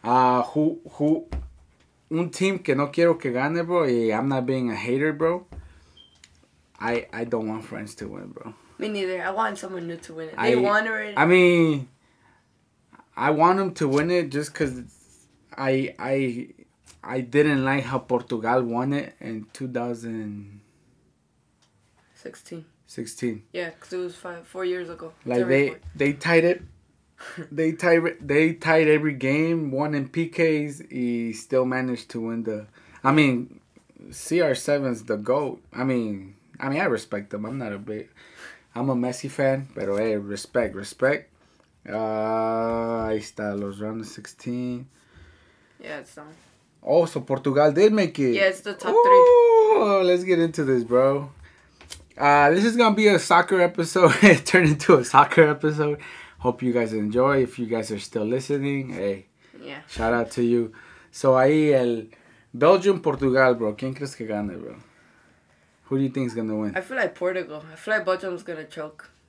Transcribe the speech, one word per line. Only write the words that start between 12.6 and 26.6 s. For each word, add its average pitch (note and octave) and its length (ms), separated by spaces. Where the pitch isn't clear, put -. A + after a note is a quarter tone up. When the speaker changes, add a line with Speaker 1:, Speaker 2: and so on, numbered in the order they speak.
Speaker 1:
I C#3 140
want E3 300
them F#3+ 160
to D3+ 120
win D3 220
it F3 220
just D3 240
'cause B2+ 260
I, C3+ 440
I, B2+ 480
I B2+ 180
didn't C#3 420
like C3+ 200
how B2+ 160
Portugal B2 640
won A#2+ 300
it C#3+ 260
in G#2+ 340
two C3 140
thousand. A2 960
Speaker 2:
Sixteen. - 500
Speaker 1:
Sixteen. A2+ 560
Speaker 2:
Yeah, F3 160
'cause - 140
it F#3 40
was F3+ 180
five, F3 320
four F#3 180
years F3+ 240
ago. E3 240
Speaker 1:
Like, B2 140
Speaker 2:
It's A#2+ 80
already C3+ 180
Speaker 1:
they, C3+ 60
Speaker 2:
four. - 100
Speaker 1:
they C#3+ 180
tied E3 320
it. F3 220